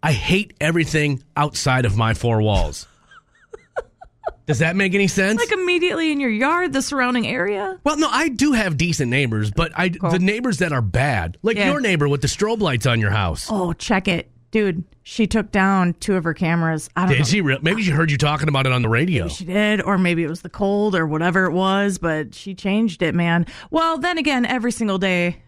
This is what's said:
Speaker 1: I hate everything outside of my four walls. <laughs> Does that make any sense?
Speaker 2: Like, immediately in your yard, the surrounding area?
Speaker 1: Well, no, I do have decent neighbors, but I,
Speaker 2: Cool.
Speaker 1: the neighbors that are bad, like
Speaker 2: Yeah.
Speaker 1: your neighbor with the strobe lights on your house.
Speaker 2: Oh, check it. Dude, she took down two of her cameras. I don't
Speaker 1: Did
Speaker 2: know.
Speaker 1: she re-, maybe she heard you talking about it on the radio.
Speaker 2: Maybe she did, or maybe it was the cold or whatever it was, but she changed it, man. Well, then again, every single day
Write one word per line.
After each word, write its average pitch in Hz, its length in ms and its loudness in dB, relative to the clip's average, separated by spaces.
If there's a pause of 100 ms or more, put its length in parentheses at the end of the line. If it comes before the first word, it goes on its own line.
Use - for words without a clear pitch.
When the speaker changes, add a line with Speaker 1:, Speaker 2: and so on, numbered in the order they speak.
Speaker 1:
I 156 80 2
hate 185 500 0
everything 151 640 0 (120)
outside 135 500 0
of 104 120 2
my 113 160 2
four 113 300 0
walls. 92 480 0
<laughs> - 60 -20 (1500)
Does 143 140 0
that 165 160 0
make 190 180 2
any 196 140 4
sense? 196 320 2
Speaker 2:
Like, 453 140 0
immediately 349 580 0
in 285 80 -2
your 269 100 -2
yard, 277 440 0
the 269 80 0
surrounding 247 460 0
area? 381 580 -4
Speaker 1:
Well, 294 120 0
no, 302 120 2
I 294 180 0
do 277 240 0
have 202 240 0
decent 151 340 -2
neighbors, 110 420 0
but 165 240 -2
I, 180 140 0
Speaker 2:
Cool. 170 220 -2
Speaker 1:
the 180 80 2
neighbors 214 380 0
that 170 160 0
are 127 80 0
bad, 104 640 0
like 214 120 0
Speaker 2:
Yeah. 208 160 2
Speaker 1:
your 294 80 0
neighbor 175 300 2
with 139 120 0
the 143 60 0
strobe 214 320 -2
lights 139 260 0
on 117 140 2
your 104 120 2
house. 95 380 0
Speaker 2:
Oh, 185 240 -2
check 190 360 -2
it. 170 200 -4 (220)
Dude, 190 320 0 (200)
she - 240 -2
took 214 240 -2
down 190 440 2
two 202 200 -2
of 170 100 -2
her 165 80 -2
cameras. 165 600 0
I 175 100 0
don't 170 60 2
Speaker 1:
Did 127 80 2
Speaker 2:
know. 147 60 2
Speaker 1:
she 185 160 2
re-, 135 200 0
maybe 202 220 0
she 180 80 0
heard 156 200 2
you 143 60 0
talking 151 320 0
about 135 160 2
it 127 80 2
on 123 80 0
the 113 80 0
radio. 127 360 2
Speaker 2:
Maybe 73 80 -6
she 180 120 -10
did, 208 360 0
or 196 160 0
maybe 175 260 2
it 147 60 -2
was 170 120 -8
the 175 80 -14
cold 202 440 0
or 165 140 0
whatever 170 380 2
it 170 80 0
was, 190 440 0
but 156 380 -4
she - 180 -12
changed 202 480 -2
it, 160 140 0
man. 170 300 2 (260)
Well, 330 260 0
then 339 200 -2
again, 262 280 0
every 240 280 -2
single 208 240 -2
day 180 400 0 (100)